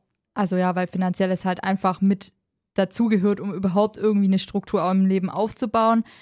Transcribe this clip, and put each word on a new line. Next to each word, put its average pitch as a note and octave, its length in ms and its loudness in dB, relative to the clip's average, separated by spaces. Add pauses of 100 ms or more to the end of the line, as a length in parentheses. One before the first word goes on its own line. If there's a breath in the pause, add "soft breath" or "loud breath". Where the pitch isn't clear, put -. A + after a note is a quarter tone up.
(340)
also F#3 220 -2
ja, F3+ 200 0
weil F3+ 120 -2
finanziell F#3 420 0
es F#3 160 -2
halt F#3 180 -2
einfach F#3+ 380 -2
mit G3 320 0 (400)
dazugehört, G3+ 680 0
um G3 140 -8
überhaupt G3 440 0
irgendwie G3+ 300 2
eine F#3+ 120 2
Struktur F#3 500 -2
im F#3+ 160 2
Leben F#3+ 240 0
aufzubauen. A3+ 760 0 (180 loud breath)